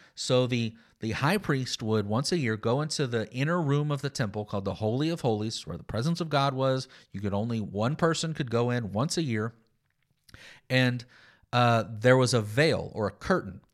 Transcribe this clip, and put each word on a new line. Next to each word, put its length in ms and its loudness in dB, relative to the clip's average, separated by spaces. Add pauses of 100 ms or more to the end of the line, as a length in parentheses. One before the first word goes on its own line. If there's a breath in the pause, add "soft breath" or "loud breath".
(160 loud breath)
So 320 2
the, 280 -2 (240 loud breath)
the 120 -4
high 260 2
priest 440 -2
would 240 2
once 260 -2
a 60 2
year 200 0
go 240 0
into 260 -2
the 240 -2
inner 300 0
room 280 0
of 120 -2
the 80 -4
temple 340 -4
called 220 -6
the 100 -2
Holy 340 0
of 120 -4
Holies, 440 -2
where 120 -10
the 60 -16
presence 360 -2
of 100 -4
God 240 2
was. 360 0 (240 loud breath)
You 80 -8
could 120 -2
only, 280 -2
one 340 -2
person 380 0
could 180 -4
go 180 2
in 220 -2
once 260 0
a 60 -2
year. 300 -2 (1160 loud breath)
And, 360 2 (480 loud breath)
uh, 360 4
there 280 6
was 160 4
a 80 4
veil 520 0
or 140 -2
a 40 -2
curtain 500 -2 (120)